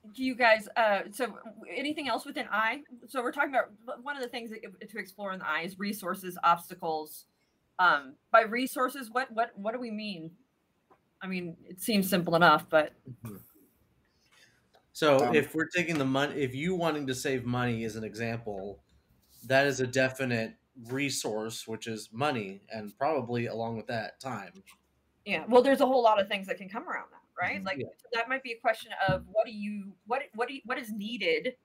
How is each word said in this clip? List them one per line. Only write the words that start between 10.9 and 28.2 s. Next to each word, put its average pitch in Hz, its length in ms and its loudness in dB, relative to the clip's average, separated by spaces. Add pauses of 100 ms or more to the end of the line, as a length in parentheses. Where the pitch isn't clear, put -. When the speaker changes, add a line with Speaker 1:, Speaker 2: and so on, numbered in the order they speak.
Speaker 1:
I 185 60 -10
mean, 180 280 -6 (100)
it - 140 -16
seems 202 300 2
simple 170 260 4
enough, 165 320 8
but 156 240 4 (320)
Speaker 2:
Mm-hmm. 104 120 -12 (1600)
So 139 360 6
Speaker 3:
Um, 160 60 2
Speaker 2:
if 147 200 2
we're 156 200 0
taking 170 240 2
the 135 80 2
mon-, 135 260 2
if 135 220 -2
you 165 200 -2
wanting 156 340 0
to 131 60 -2
save 127 300 -2
money 123 400 0
as 110 120 -6
an 110 80 -6
example, 107 760 -6 (640)
that 135 220 6
is 131 140 0
a 127 60 2
definite 127 680 0 (320)
resource, 120 840 -4
which 113 180 -8
is 110 260 -8
money, 110 580 -4
and 107 260 -10
probably 123 500 -2
along 113 300 -4
with 104 120 -10
that, 113 320 -6
time. 113 420 -12 (640)
Speaker 1:
Yeah, 175 240 -2
well, 247 120 10
there's 269 200 4
a 254 40 6
whole 254 160 4
lot 214 160 8
of 202 100 0
things 196 180 -4
that 180 100 -4
can 190 140 -16
come 269 180 -10
around 127 240 -8
that, - 80 -20 (180)
right? 196 200 -2
Speaker 2:
Mm-hmm. 190 80 -8
Speaker 1:
Like, 185 120 -4
Speaker 2:
Yeah. 113 100 -8 (100)
Speaker 1:
so - 160 -20
that 233 160 0